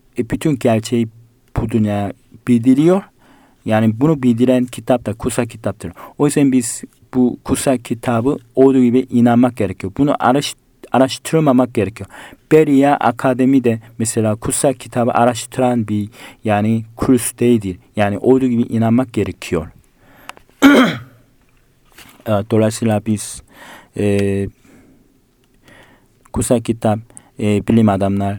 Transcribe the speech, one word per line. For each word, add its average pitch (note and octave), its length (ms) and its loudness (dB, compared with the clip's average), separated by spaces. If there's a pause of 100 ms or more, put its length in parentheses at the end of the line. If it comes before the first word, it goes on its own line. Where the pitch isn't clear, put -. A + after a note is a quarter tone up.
(180)
e, A2+ 120 -6
bütün D3+ 260 -2
gerçeği A#2 520 0 (480)
bu A2+ 140 -4
dünyaya G#2 420 -2 (360)
bildiriyor. C3 540 4 (640)
Yani A2 360 0
bunu D3 220 2
bildiren B2 420 2
kitap - 420 -4
da G#2+ 60 -4
kutsal A#2+ 340 -4
kitaptır. G2+ 460 -10 (260)
O C#3+ 80 2
yüzden C#3+ 260 2
biz B2+ 300 -2 (320)
bu B2 300 0
kutsal C3 340 -2
kitabı A#2+ 600 -4 (160)
olduğu C3+ 280 6
gibi B2 280 2
inanmak A#2+ 460 2
gerekiyor. F#2+ 420 -6
Bunu C#3+ 200 0
araş-, C#3 360 0 (380)
araştırmamak B2+ 800 0
gerekiyor. G2+ 360 -4 (420)
Beria C#3+ 420 4
Akademi B2+ 720 0
de A2+ 160 0 (180)
mesela A2 380 -2
kutsal - 360 -2
kitabı A#2+ 380 -4
araştıran A#2+ 800 -2
bir G#2 200 -4 (360)
yani A2 400 0 (120)
kurs - 420 0
değildir. G#2 400 0 (180)
Yani G2+ 220 -2
olduğu C3 280 2
gibi A#2+ 160 0
inanmak A2+ 500 0
gerekiyor. F#2 580 -4 (920)
<clears throat> C#4 80 8 (1600)
E, A2 60 -2 (180)
dolayısıyla A2 560 0
biz, - 360 -6 (560)
e, G2+ 480 0 (1900)
kutsal B2 280 0
kitap, A2+ 380 -2 (400)
e, G#2 280 -2
bilim A2+ 220 4
adamlar G2 500 -2